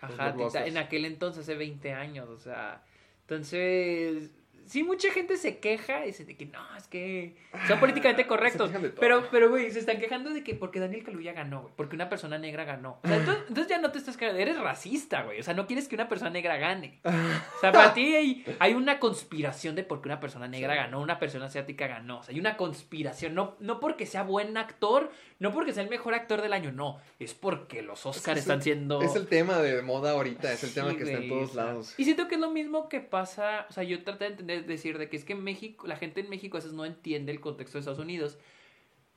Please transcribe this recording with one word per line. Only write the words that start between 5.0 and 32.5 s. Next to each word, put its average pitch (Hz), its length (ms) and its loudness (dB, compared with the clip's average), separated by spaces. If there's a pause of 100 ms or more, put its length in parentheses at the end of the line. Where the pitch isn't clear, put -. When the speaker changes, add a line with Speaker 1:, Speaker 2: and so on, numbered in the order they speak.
Speaker 1:
gente 370 260 0
se 302 220 -4
queja 220 440 -2
y 247 40 -4
dice 190 180 -10
de 147 120 -18
que 143 80 -14
no, 147 140 -14 (180)
es 196 100 -18
que 180 480 -8 (320)
son 208 100 6
Speaker 2:
Ah, - 20 2
Speaker 1:
políticamente 262 440 6
Speaker 2:
se - 40 -10
Speaker 1:
correctos. 220 420 4
Speaker 2:
quejan 185 140 -4
de 135 60 0
todo. - 120 -8
Speaker 1:
Pero, 240 300 8
pero, 233 180 10
güey, 247 220 2
se 226 80 -4
están 220 200 0
quejando 254 300 -4
de 302 140 -6
que 220 120 -6
porque 185 240 -6
Daniel 196 240 -4
Kaluuya 170 300 -10
ganó, 139 300 -8
güey, 113 120 -18
porque 147 200 -6
una 175 120 -2
persona 160 300 -6
negra 156 260 -6
ganó. 131 400 -8
O 175 40 -2
sea, 165 100 6
entonces, 392 280 2
Speaker 2:
<laughs> - 40 -10
Speaker 1:
entonces 294 180 0
ya 349 120 2
no 294 120 2
te 294 60 -6
estás 254 180 -8
quejando, 202 240 0
eres 285 180 2
racista, 190 640 -2
güey. 107 160 -8
O 123 40 -6
sea, 170 100 -2
no 190 140 0
quieres 262 220 -2
que 233 60 -6
una 226 120 0
persona 190 240 -2
negra 170 260 0
gane. 160 460 -2
Speaker 2:
<laughs> 165 540 0
Speaker 1:
O - 40 -10
sea, 190 120 8
para 214 200 12
ti 294 220 4
hay, 285 300 2 (140)
hay 202 140 8
una 277 260 2
conspiración 156 760 -2
de 190 80 -2
por 156 180 -6
qué - 60 -8
una 139 120 -4
persona 127 280 -10
negra 131 260 -2
Speaker 2:
Sí. 147 60 2
Speaker 1:
ganó, 131 220 -2
una 165 180 -2
persona 139 260 -4
asiática 143 420 -6
ganó. 120 320 -10
O - 40 -16
sea, 123 100 -14
hay 151 60 -4
una 214 180 0
conspiración, 156 800 -6
no, 196 240 -2
no 220 200 -4
porque 302 280 -2
sea 196 160 -4
buen 208 340 -2
actor, 226 540 2 (260)
no 202 140 0
porque 311 220 0
sea 196 100 -2
el 208 60 -6
mejor 233 260 -2
actor 220 260 0
del 208 120 0
año, 165 180 0
no. 139 280 -6 (200)
Es 117 160 -10
porque 160 480 -4
los 104 220 -12
Oscars 151 340 -2
Speaker 2:
Es, 139 40 -2
es - 20 -
Speaker 1:
están 143 120 4
Speaker 2:
el, 139 60 -2
Speaker 1:
siendo 147 380 2
Speaker 2:
es 139 140 4
el 196 120 0
tema 175 320 6
de 135 240 4
moda 135 300 0
ahorita, 131 400 0
es 117 100 -6
el 127 60 -4
Speaker 1:
Sí, 117 60 -8
Speaker 2:
tema 143 200 0
que 151 80 -4
está 151 80 -2
en 127 60 -2
Speaker 1:
güey, 123 120 -4
Speaker 2:
todos 131 220 -2
Speaker 1:
o - 20 -12
sea, 120 120 -2
Speaker 2:
lados. 117 320 -6
Speaker 1:
y 269 60 2
siento 320 240 2
que 349 80 -2
es 320 60 0
lo 320 80 0
mismo 311 400 -2